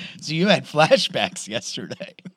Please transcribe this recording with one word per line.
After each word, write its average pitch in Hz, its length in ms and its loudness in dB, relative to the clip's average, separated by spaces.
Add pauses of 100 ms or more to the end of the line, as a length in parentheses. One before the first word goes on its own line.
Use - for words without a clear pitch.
(220)
So 151 120 -6
you 170 140 2
had 147 180 4
flashbacks 147 840 2
<laughs> - 20 -16
yesterday. - 680 -8 (220)